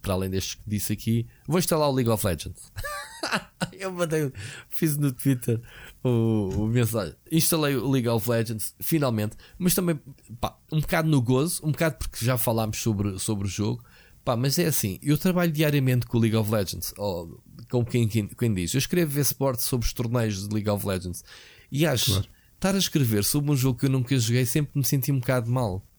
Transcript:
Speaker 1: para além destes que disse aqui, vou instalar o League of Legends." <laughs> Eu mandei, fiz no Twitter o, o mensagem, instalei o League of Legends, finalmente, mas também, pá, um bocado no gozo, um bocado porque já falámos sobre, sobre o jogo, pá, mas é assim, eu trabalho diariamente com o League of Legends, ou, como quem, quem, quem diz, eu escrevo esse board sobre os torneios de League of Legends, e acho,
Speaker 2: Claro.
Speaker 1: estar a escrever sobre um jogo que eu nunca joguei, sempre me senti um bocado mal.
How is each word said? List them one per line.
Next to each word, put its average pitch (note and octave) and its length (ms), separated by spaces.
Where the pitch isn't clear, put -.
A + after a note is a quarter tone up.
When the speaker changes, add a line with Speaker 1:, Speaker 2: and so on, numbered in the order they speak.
Speaker 1:
para G2 120
além F#2+ 160
destes F#2 260
que - 120
disse G#2 260
aqui, A#2 340
vou D#3+ 120
instalar D#3 300
o C3+ 40
League B2+ 160
of A2 160
Legends." - 460
<laughs> - 520
Eu F#3+ 180
mandei, D#3+ 400
fiz D3+ 280
no C#3+ 140
Twitter B2 480
o, A2+ 460
o A2 40
mensagem, A2+ 460
instalei D#3 440
o B2+ 140
League C3 180
of A#2 220
Legends, A#2 500
finalmente, A#2+ 560
mas F3+ 180
também, F3 240
pá, - 180
um D#3 100
bocado E3 260
no D3 140
gozo, C3 420
um D3+ 80
bocado D#3+ 260
porque - 280
já B2+ 120
falámos A2 440
sobre, G2+ 380
sobre G2+ 280
o - 20
jogo, A2 340
pá, B2 120
mas C3+ 240
é F3 60
assim, A2 360
eu C#3+ 160
trabalho F3 340
diariamente C#3+ 540
com - 120
o - 40
League A2+ 140
of G#2+ 160
Legends, F#2+ 460
ou, F2 440
como B2 160
quem, A#2 220
quem, G#2 200
quem A#2 260
diz, F2+ 200
eu C#3+ 60
escrevo D3+ 400
esse C3 160
board C3+ 260
sobre A#2+ 240
os - 80
torneios A2+ 540
de G#2 60
League G#2 160
of G2+ 160
Legends, F#2 380
e C#3+ 140
acho, B2+ 260
Speaker 2:
Claro. F#2+ 160
Speaker 1:
estar G3 200
a G3 40
escrever A2+ 440
sobre D3 280
um C#3+ 40
jogo B2+ 240
que C3+ 60
eu C3+ 40
nunca C3 280
joguei, A#2+ 280
sempre D3 320
me C3+ 80
senti C#3 260
um C#3 80
bocado B2 300
mal. A2+ 360